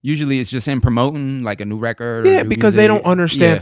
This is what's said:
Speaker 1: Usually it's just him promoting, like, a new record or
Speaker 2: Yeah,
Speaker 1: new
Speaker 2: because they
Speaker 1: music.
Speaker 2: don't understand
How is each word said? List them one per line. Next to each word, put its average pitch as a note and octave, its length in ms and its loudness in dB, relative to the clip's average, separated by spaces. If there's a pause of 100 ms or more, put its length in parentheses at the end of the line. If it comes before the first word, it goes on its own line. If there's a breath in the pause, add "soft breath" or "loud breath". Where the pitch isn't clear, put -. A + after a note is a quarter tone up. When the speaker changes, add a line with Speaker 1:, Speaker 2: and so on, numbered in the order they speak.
Speaker 1:
Usually C#3+ 380 -2
it's A#2 100 -6
just B2+ 160 -6
him C#3 140 -2
promoting, C3+ 640 -2
like, G#2 160 -6
a G2+ 40 -6
new G#2 120 -6
record A#2 500 -4
or F#4+ 40 6
Speaker 2:
Yeah, F#4+ 120 2
Speaker 1:
new - 60 -6
Speaker 2:
because G#3+ 260 0
they G#3+ 140 6
Speaker 1:
music. G#3+ 160 2
Speaker 2:
don't F3 60 2
understand E3+ 520 2